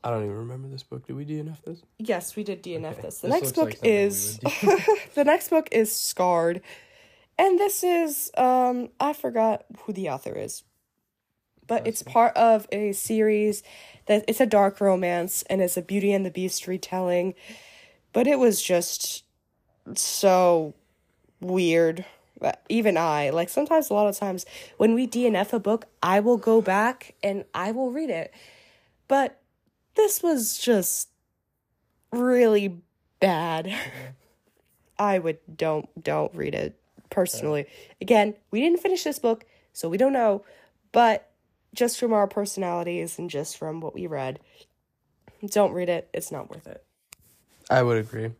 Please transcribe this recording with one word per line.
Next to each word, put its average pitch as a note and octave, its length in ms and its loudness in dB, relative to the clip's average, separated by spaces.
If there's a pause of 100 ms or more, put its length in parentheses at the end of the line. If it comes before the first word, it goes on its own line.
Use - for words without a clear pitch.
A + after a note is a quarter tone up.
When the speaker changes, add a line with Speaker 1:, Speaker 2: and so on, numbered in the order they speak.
Speaker 1:
I A#2+ 80 -4
don't A2 140 -4
even G#2 120 -6
remember B2+ 320 -12
this C3 140 -16
book. B2+ 240 -14
Did B2+ 100 -10
we C#3+ 80 -10
D D3+ 140 -8
N D3+ 100 -10
F D#3 160 -16
this? E3 180 -14 (160)
Speaker 2:
Yes, G3+ 380 -4
we G#3+ 80 -8
did F#3+ 160 -10
D F3 140 -12
N D#3+ 100 -8
F D#3 100 -10
Speaker 1:
Okay. - 80 -16
Speaker 2:
this. - 180 -14
The - 80 -6
Speaker 1:
This B3+ 140 2
Speaker 2:
next - 140 -4
Speaker 1:
looks - 0 -
Speaker 2:
book D#4+ 80 2
Speaker 1:
like - 120 -6
something - 140 2
we G#3 60 4
Speaker 2:
is, G3+ 440 -2 (220)
Speaker 1:
would G4 140 6 (100)
do. G#4+ 180 6
Speaker 2:
<laughs> - 100 -20
the C#4+ 100 4
next D4+ 240 2
book D#4+ 240 2
is A3 220 2
Scarred, F3 680 0 (800)
and F4+ 200 4
this G4+ 240 0
is, E4+ 540 0
um, B3 540 2 (100)
I D4 140 0
forgot A3+ 500 0 (160)
who G#3 140 -8
the F#3 160 -6
author C3 260 -8
is, - 260 -10 (1040)
but A3+ 180 -2
Speaker 1:
That's A3+ 40 -2
Speaker 2:
it's A3 140 -6
Speaker 1:
fine. - 100 -16
Speaker 2:
part A#3 240 4
of A3 340 4
a G#3 220 -2
series G#3+ 680 0 (440)
that, G#3 220 2
it's A#3 140 -2
a B3+ 40 4
dark G3+ 360 4
romance, F3+ 680 0
and F#3+ 140 0
it's F3+ 160 -2
a F3 40 -6
Beauty G3+ 300 0
and F#3+ 140 0
the F3+ 40 -6
Beast F#3 360 -6
retelling, F3+ 680 -2 (800)
but A#3+ 140 2
it C#4+ 120 2
was A#3 240 4
just - 600 -2 (720)
so F3+ 800 2 (680)
weird. E3+ 640 2 (640)
Even G#3+ 300 2
I, D3 320 0
like, E3+ 180 -2
sometimes, D4+ 400 0
a G#3 60 -2
lot G#3 120 4
of G3+ 120 -2
times, F#3+ 260 -6 (320)
when A3+ 160 4
we B3 140 0
D A#3+ 200 -2
N A3 80 2
F G3+ 200 -2
a A#3 40 0
book, G#3+ 280 -2 (160)
I F#3+ 180 4
will A#3+ 160 4
go A3+ 240 4
back G#3+ 600 -2
and G3+ 320 -4
I F#3 180 -4
will B3+ 180 -4
read C#4+ 200 -6
it. E3 240 -6 (720)
But C4+ 320 0 (540)
this G#4 280 2
was C#4+ 360 0
just - 500 0 (1040)
really A3+ 640 4 (440)
bad. E3 480 0
Speaker 1:
Okay. G3+ 100 -8
Speaker 2:
<laughs> - 1200 -18
I G3+ 220 2
would, D#3+ 180 -4 (180)
don't, D#3 320 -2 (140)
don't D3+ 320 -4
read D3+ 200 -6
it - 240 -6 (300)
personally. D3+ 540 -2
Speaker 1:
Okay. - 100 -14 (300)
Speaker 2:
Again, G#3 320 4 (160)
we G#3+ 100 -2
didn't E4+ 200 2
finish F#4 240 -2
this D4 160 -4
book, A3+ 260 -2 (260)
so - 160 -8
we E3+ 80 -4
don't C4 160 4
know. A3 320 0 (480)
But A#3 380 4 (440)
just A#3+ 240 0
from A#3 140 0
our G3+ 140 4
personalities F3 920 -6
and F3 120 -10
just D3 260 -8
from D#3+ 240 -10
what D#3+ 140 -12
we F3+ 120 -10
read, C#3 320 -8 (1080)
don't G3+ 260 2
read F3+ 160 -4
it. F3 240 -4
It's - 200 -8
not - 180 -12
worth - 160 -18
it. - 180 -20 (880)
Speaker 1:
I C3 120 6
would A#2+ 160 2
agree. A2 420 -6